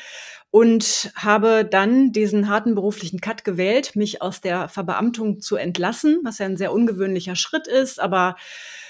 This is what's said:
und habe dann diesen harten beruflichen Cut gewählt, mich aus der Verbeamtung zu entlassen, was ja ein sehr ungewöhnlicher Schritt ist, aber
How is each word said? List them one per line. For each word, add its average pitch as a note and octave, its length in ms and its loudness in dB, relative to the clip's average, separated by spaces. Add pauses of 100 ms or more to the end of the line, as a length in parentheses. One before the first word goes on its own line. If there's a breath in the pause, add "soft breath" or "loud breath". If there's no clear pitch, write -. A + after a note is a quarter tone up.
(500 loud breath)
und A3+ 640 4
habe G#3+ 480 4
dann G#3+ 480 4
diesen G#3 360 2
harten G#3+ 260 2
beruflichen F#3+ 460 -4
Cut - 240 -8
gewählt, G3 520 0
mich G#3 260 -2
aus F3+ 180 -6
der F3+ 280 -4
Verbeamtung G#3 720 -4
zu - 160 -4
entlassen, G3 680 0
was A#3 160 -8
ja G3 80 -4
ein F#3+ 100 -4
sehr F3+ 160 -4
ungewöhnlicher F#3+ 640 0
Schritt D#4 300 -4
ist, C4 340 0
aber F#3 360 0 (540 loud breath)